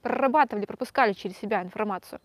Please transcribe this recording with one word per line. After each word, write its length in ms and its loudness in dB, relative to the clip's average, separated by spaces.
прорабатывали, 640 2
пропускали 480 0
через 240 -8
себя 240 -2
информацию. 640 -8